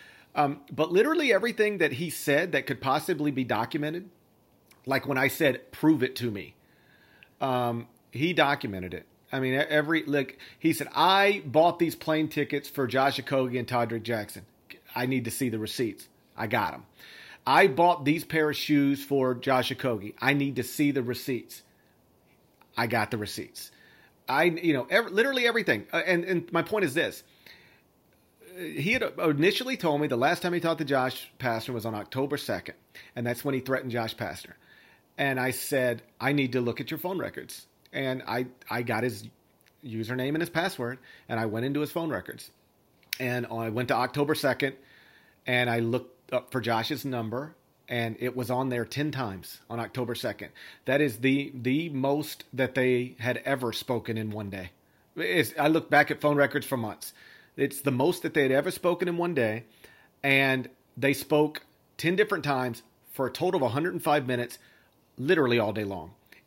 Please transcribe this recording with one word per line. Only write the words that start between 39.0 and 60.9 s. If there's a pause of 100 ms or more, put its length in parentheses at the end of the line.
his (560)
username
and
his
password, (280)
and
I
went
into
his
phone
records. (680)
And
I
went
to
October
second, (720)
and
I
looked
up
for
Josh's
number, (320)
and
it
was
on
there
ten
times (140)
on
October
second. (340)
That
is
the,
the
most (100)
that
they
had
ever
spoken
in
one
day. (460)
It's,
I
looked
back
at
phone
records
for
months. (440)
It's
the
most
that
they
had
ever
spoken
in
one
day, (580)
and (260)